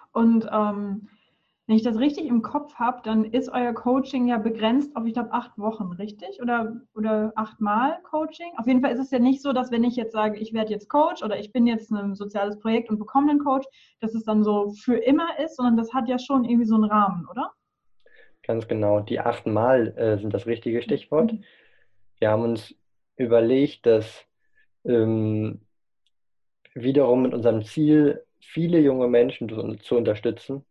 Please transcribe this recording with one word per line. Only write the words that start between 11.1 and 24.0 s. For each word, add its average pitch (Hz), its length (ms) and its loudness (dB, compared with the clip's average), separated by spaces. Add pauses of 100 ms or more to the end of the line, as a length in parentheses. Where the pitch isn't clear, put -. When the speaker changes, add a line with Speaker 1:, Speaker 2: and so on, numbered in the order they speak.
Speaker 1:
oder 208 160 -4
ich 208 140 -14
bin 240 140 4
jetzt 226 240 -2
ein 202 240 -4
soziales 208 440 -6
Projekt 226 300 -2
und 214 100 -2
bekomme 277 300 0
einen 294 100 2
Coach, 269 260 -2 (360)
dass 220 140 -6
es 226 100 -6
dann 214 180 2
so 208 280 0
für 220 260 -2
immer 320 420 0
ist, 320 160 -6
sondern 240 220 2
das 226 160 -4
hat 254 160 -4
ja 254 100 -2
schon 262 240 0
irgendwie 233 220 2
so 220 100 2
einen 214 100 4
Rahmen, 202 440 0
oder? 277 240 -8 (920)
Speaker 2:
Ganz 113 240 -4
genau. 104 320 2
Die 104 220 -4
achtmal, 113 760 0
äh, 110 200 2
sind 101 160 -4
das 107 140 -6
richtige 117 340 -2
Stichwort. 151 500 0
Speaker 1:
Mhm. 220 120 -10 (760)
Speaker 2:
Wir 107 120 2
haben 110 120 2
uns 117 320 -4 (400)
überlegt, 123 680 2
dass, 110 400 2 (580)